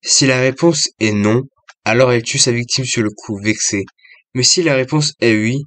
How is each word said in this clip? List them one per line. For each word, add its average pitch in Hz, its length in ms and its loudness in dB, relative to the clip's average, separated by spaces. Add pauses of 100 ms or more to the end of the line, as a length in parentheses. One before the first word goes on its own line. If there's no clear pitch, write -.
Si - 240 0
la 127 140 2
réponse 143 480 0 (100)
est 110 140 0
non, 104 300 2 (420)
alors 123 260 2
elle 120 120 0
tue 135 160 -6
sa 127 140 2
victime 120 340 -4
sur 120 160 -2
le 107 80 -2
coup, 104 280 -10
vexée. 104 460 -2 (480)
Mais 127 120 -2
si - 180 2
la 151 140 2
réponse 143 440 -2
est 117 140 4
oui 117 320 -2